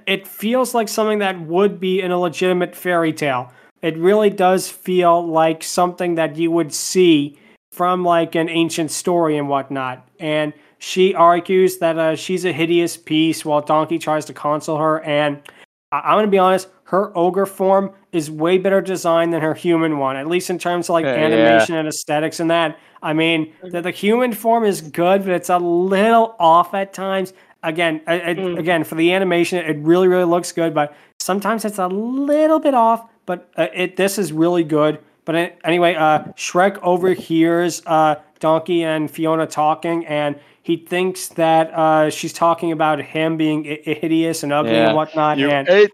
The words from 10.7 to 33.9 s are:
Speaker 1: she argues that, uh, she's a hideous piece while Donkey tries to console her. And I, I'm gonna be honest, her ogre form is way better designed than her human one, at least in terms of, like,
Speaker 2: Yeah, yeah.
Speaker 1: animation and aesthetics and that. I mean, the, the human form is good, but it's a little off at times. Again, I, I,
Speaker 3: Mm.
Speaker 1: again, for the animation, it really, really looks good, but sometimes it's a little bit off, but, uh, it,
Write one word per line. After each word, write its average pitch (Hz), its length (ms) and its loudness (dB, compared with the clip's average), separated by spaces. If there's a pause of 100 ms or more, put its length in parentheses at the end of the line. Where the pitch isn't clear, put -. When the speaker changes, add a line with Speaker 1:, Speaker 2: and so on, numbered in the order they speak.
Speaker 1:
she 185 360 0
argues 175 640 4
that, 165 200 0
uh, 160 180 0
she's 180 280 -6
a 180 80 -2
hideous 165 440 0
piece 156 480 -2
while 147 180 0
Donkey 156 360 0
tries 156 280 -2
to 135 80 -16
console 151 440 -4
her. 156 240 0
And 147 380 -2 (500)
I, 143 100 -4
I'm 165 180 2
gonna 214 100 2
be 190 100 2
honest, 185 300 2 (160)
her 202 320 -2
ogre 180 300 2
form 196 440 0 (220)
is 156 180 -4
way 165 280 0
better 190 240 2
designed 170 500 0
than 160 80 -2
her 156 140 0
human 160 440 0
one, 135 180 -2
at 139 100 -8
least 180 240 -4
in 175 80 -4
terms 175 300 -4
of, 180 60 0
like, 165 120 0
Speaker 2:
Yeah, 131 100 0
yeah. - 80 0
Speaker 1:
animation 113 520 4
and 156 120 -2
aesthetics 156 520 -4
and 165 100 0
that. 165 280 0 (240)
I 156 120 -4
mean, 160 380 0 (100)
the, 175 180 -8
the 175 100 -6
human 226 420 0
form 226 320 0
is 180 180 0
good, 175 420 0
but 190 80 -2
it's 175 160 -4
a 180 100 2
little 190 800 2
off 170 360 4
at 196 180 -4
times. 190 400 -6 (300)
Again, 165 440 -2
I, 170 80 0 (160)
I, 175 40 -2
Speaker 3:
Mm. 180 240 -6
Speaker 1:
again, 165 260 0
for 160 120 -8
the 165 180 2
animation, 175 500 0
it 156 140 -4
really, 175 300 4
really 180 160 4
looks 170 280 0
good, 165 220 -2
but 147 200 -2 (260)
sometimes 196 440 -2
it's 208 140 -6
a 180 100 -2
little 285 680 0
bit 294 160 0
off, 226 340 2 (160)
but, 175 320 -8
uh, 170 160 0
it, 180 240 -4